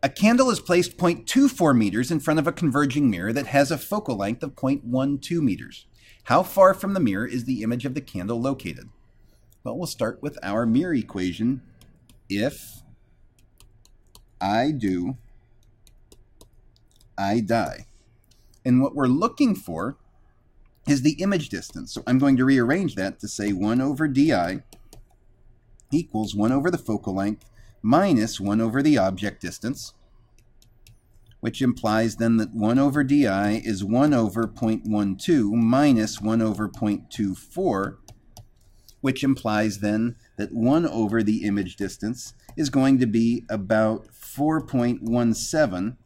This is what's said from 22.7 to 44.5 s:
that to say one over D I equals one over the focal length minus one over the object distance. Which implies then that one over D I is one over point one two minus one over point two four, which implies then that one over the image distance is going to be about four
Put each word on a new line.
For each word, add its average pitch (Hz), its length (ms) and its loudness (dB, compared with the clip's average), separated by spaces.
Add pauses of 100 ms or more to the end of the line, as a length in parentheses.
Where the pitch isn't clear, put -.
that 95 240 -4
to 104 80 -10
say 104 260 -2
one 104 280 0
over 143 260 -2
D 143 260 4
I 92 300 0 (1300)
equals 110 440 -2
one 104 160 2
over 139 180 2
the 180 80 -2
focal 104 380 -4
length 101 300 -4 (380)
minus 131 560 2
one 101 200 -2
over 113 220 0
the 147 160 4
object 98 440 -2
distance. - 520 -10 (1500)
Which 113 160 -4
implies 113 540 0
then 117 220 2
that 113 180 -2
one 113 240 2
over 143 240 2
D 139 240 4
I 104 360 0
is 98 200 -4
one 131 320 2
over 113 320 0
point 113 360 -2
one 104 320 -2
two 113 360 2
minus 117 680 4
one 110 220 0
over 107 260 -2
point 104 440 -4
two 98 240 -4
four, 110 640 -4 (1040)
which 131 220 -2
implies 110 540 0
then 110 380 -2 (220)
that 104 140 -6
one 135 360 2
over 113 340 0
the 107 240 0
image 101 300 -2
distance 104 580 -8 (240)
is 147 140 -2
going 135 260 4
to 127 80 4
be 117 420 0
about 110 640 0
four 151 480 -4